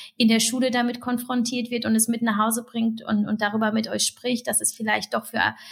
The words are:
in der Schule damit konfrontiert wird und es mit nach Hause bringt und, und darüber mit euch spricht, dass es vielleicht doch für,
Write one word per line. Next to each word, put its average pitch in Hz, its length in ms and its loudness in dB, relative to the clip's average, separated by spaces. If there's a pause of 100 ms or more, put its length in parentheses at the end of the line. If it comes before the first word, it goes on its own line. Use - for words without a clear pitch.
(180)
in 233 100 6
der 226 120 6
Schule 247 320 0
damit 240 280 0
konfrontiert 247 680 -2
wird 233 160 -4
und 220 100 4
es 220 120 4
mit 233 160 -2
nach 214 160 2
Hause 226 240 0
bringt 226 400 -2
und, 208 240 0
und 214 140 -2
darüber 214 300 0
mit 220 160 0
euch 208 160 -2
spricht, 247 440 -4
dass 226 140 0
es - 120 -2
vielleicht 214 400 -4
doch 220 140 -2
für, 220 280 0 (160)